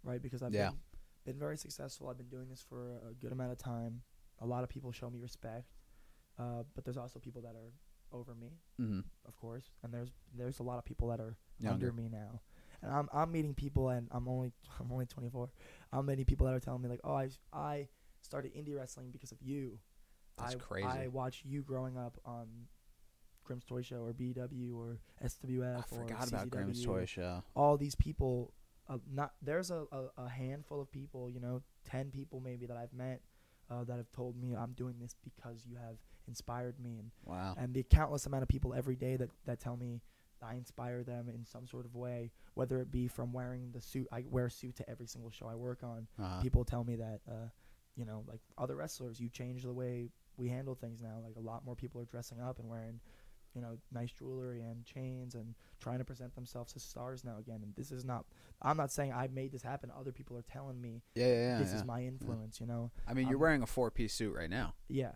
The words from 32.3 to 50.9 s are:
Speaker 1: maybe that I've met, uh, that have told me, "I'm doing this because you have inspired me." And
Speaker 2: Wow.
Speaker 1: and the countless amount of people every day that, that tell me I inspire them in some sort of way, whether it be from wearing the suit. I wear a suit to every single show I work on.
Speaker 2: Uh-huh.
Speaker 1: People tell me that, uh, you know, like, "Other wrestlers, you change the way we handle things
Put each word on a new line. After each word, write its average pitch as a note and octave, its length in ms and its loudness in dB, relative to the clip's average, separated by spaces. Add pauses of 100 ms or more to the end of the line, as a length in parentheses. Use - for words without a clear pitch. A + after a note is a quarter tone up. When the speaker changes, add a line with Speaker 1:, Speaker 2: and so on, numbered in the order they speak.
Speaker 1:
maybe B2 260 -6
that A#2+ 100 -6
I've A#2 160 -8
met, B2+ 300 -4 (480)
uh, A#2+ 140 -2
that B2 120 -2
have A#2+ 160 -6
told B2 240 -4
me, B2 180 -2
"I'm A#2 200 -2
doing B2+ 260 -4
this A#2+ 240 -10
because A#2 420 -12
you A#2+ 100 -10
have A#2 200 -10 (320)
inspired B2 500 -4
me." A#2+ 200 -6
And A2 120 -8 (140)
Speaker 2:
Wow. F#2 320 -2
Speaker 1:
and B2 160 -2
the B2+ 120 4
countless D3 420 8
amount C#3 160 2
of B2+ 80 0
people C3 240 4
every C3 220 2
day B2+ 200 2
that, B2 140 2 (160)
that B2 140 -2
tell B2 180 -4
me A#2+ 240 -4 (400)
I A2+ 140 -8
inspire B2 460 -6
them A#2+ 280 -4
in A#2 160 -8
some B2 200 -12
sort A#2+ 200 -8
of A#2+ 80 -12
way, A#2+ 360 -4 (240)
whether B2+ 280 4
it - 80 -4
be B2 180 4
from A#2+ 240 -2
wearing B2 400 -4
the A#2+ 80 -6
suit. C3 320 -2
I B2+ 160 -2
wear B2+ 180 4
a A#2+ 40 2
suit - 260 -8
to - 120 -6
every A#2+ 180 -8
single A2+ 240 -10
show - 180 -10
I A2+ 60 -6
work B2 280 -4
on. A#2 240 -6 (160)
Speaker 2:
Uh-huh. F#2 200 0
Speaker 1:
People B2 200 10
tell A#2+ 220 2
me A#2 120 2
that, A2 300 -4
uh, A2+ 220 -6 (480)
you A#2+ 80 -4
know, G#2+ 240 -6
like, A2+ 120 -10 (180)
"Other C3+ 180 0
wrestlers, B2+ 420 -6
you A#2+ 120 -2
change B2 320 -4
the B2 100 -2
way B2 380 -2 (260)
we B2 120 0
handle C3 260 -2
things A#2 260 -8